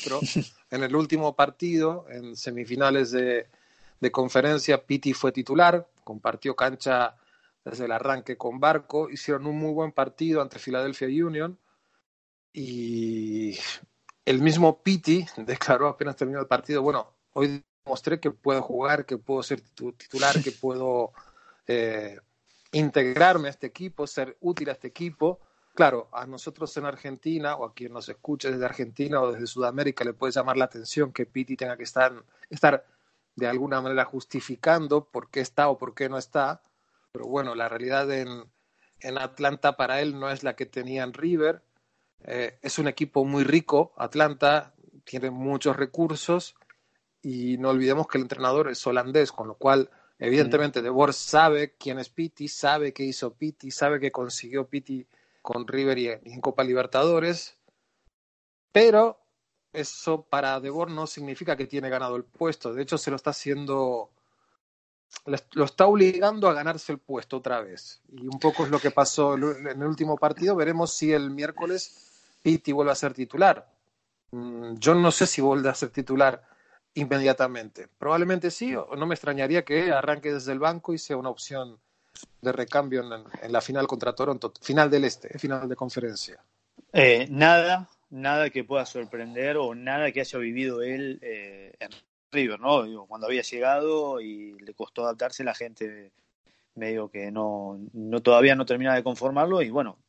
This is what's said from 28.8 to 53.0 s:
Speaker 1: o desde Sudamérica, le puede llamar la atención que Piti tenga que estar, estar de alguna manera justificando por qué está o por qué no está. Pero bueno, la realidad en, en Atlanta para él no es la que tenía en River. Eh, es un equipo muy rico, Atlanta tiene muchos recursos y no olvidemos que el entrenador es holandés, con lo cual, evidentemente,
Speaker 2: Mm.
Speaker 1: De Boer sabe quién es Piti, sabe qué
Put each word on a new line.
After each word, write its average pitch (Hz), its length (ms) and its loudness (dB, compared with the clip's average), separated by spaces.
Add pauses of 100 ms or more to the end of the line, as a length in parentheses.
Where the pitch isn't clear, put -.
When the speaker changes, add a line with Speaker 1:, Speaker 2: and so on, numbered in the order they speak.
Speaker 1:
o 123 100 2
desde 117 160 -6
Sudamérica, 127 560 -2
le 120 100 -4
puede 131 200 -4
llamar 131 240 0
la 131 80 4
atención 131 460 -4
que 123 140 -4
Piti 131 320 -6
tenga 123 200 -6
que 120 60 -14
estar, 127 300 2 (360)
estar 143 360 4 (500)
de 123 120 -2
alguna 131 340 -2
manera 131 240 0
justificando 147 1000 0
por - 260 -10
qué 135 120 -4
está 147 260 2
o 135 100 2
por 123 160 -10
qué 135 140 -4
no 135 100 -6
está. 143 440 -2 (500)
Pero 120 160 -12
bueno, 131 280 -4
la 117 140 -4
realidad 127 420 -2
en, 123 340 -6 (540)
en 131 180 -8
Atlanta 139 600 0
para 131 240 0
él 147 160 -4
no 139 140 -6
es 135 120 -8
la 131 120 -4
que 131 100 -6
tenía 127 380 -6
en 123 100 -8
River. 160 480 0 (640)
Eh, 123 380 -6
es - 180 -6
un 151 80 0
equipo 139 380 0
muy 139 180 2
rico, 151 540 4
Atlanta 147 760 2 (300)
tiene 131 260 -4
muchos 131 460 0
recursos 160 800 -2 (680)
y 127 360 -4
no 131 120 2
olvidemos 131 380 2
que - 100 -2
el 131 60 0
entrenador 131 460 0
es - 180 -6
holandés, 131 440 2
con 110 160 -10
lo 110 80 -12
cual, 135 340 4 (280)
evidentemente, 139 640 2
Speaker 2:
Mm. 117 40 -4
Speaker 1:
De 120 60 -2
Boer 135 240 4
sabe 151 640 4
quién 131 220 -8
es 123 100 -10
Piti, 160 380 -8
sabe 147 460 0
qué 139 100 -8